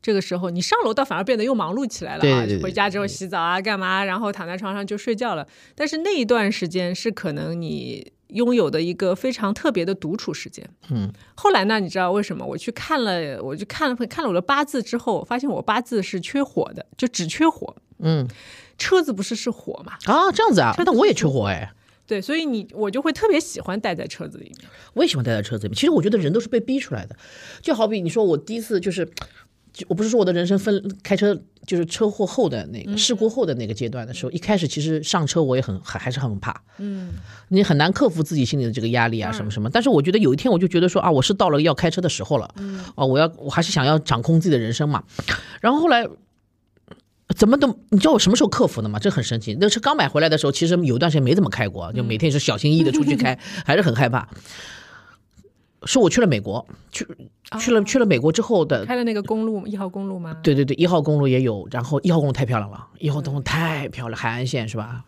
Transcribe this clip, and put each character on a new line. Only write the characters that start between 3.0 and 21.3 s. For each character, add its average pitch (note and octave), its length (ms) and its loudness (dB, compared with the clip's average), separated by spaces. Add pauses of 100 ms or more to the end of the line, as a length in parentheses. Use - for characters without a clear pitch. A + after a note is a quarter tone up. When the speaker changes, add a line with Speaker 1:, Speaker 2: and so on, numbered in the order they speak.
Speaker 1:
洗 F#3+ 200 -8
澡 F3+ 140 -4
啊， F3 180 0
Speaker 2:
对。 F#3+ 60 -6
Speaker 1:
干 G3+ 160 -2
嘛， F#3+ 240 0
然 F#3+ 160 -4
后 G#3 100 -2
躺 G3 160 -8
在 F3 100 -8
床 G3 180 -8
上 G3+ 120 -6
就 G#3 120 -6
睡 A3+ 180 -4
觉 A3+ 180 -4
了。 D3 120 -8 (280)
但 - 140 -4
是 D#4 100 -4
那 F#4+ 160 -2
一 C4 100 0
段 G#3+ 280 2
时 F3+ 160 -4
间 F3+ 260 -4
是 A3+ 160 -4
可 F3 220 -6
能 D#3 280 -6
你 D3 520 -10 (160)
拥 A#3+ 260 0
有 F#3 160 4
的 D#3+ 120 0
一 F3 100 -2
个 F3+ 220 -2
非 C4 180 -4
常 A3 220 -4
特 D#4 180 -2
别 F3+ 120 -2
的 F#3+ 100 -2
独 E3+ 220 -6
处 - 180 -8
时 - 160 -12
间。 - 180 -20 (220)
Speaker 2:
嗯。 G#2 200 -2 (240)
Speaker 1:
后 - 160 0
来 G#3+ 140 2
呢， A3 160 0
你 F3+ 80 -4
知 F#3+ 100 -6
道 F3+ 140 0
为 G#3 100 0
什 - 140 -8
么？ B2+ 80 -12
我 - 120 -8
去 - 140 -8
看 C#4 320 -4
了， E3 400 -4
我 C3 140 -8
去 G3+ 80 -10
看 D4 240 -2
了， A#3+ 80 -2 (100)
看 - 160 -8
了 C4+ 60 -2
我 F#3 60 0
的 F3 60 2
八 C#4 220 0
字 C#4 200 -4
之 - 160 -4
后， G#3+ 260 -2
发 A#3+ 140 -4
现 C#4 100 -4
我 G3 140 -4
八 A3 180 0
字 A#3 220 -4
是 F3+ 180 -6
缺 C#4 240 -2
火 - 300 -4
的， - 100 -14 (140)
就 B3+ 100 0
只 E3+ 180 -4
缺 D#4 220 2
火。 - 260 -6 (260)
Speaker 2:
嗯。 D#3 280 0 (500)
Speaker 1:
车 F#4 240 4
子 C#4+ 80 -2
不 G3 120 -4
是， A#3 120 -6
是 A#3 160 -6
火 - 360 -12
嘛。 - 80 -16 (100)
Speaker 2:
啊， E4 260 4
这 A4 140 2
样 G#4 80 4
子 F3+ 80 6
啊， A#2 120 4
Speaker 1:
车 F4 120 0
子 F4+ 60 4
是 - 20 4
Speaker 2:
那 - 0 -
我 B3+ 140 6
也 E4+ 80 4
缺 - 120 0
火 C3 200 0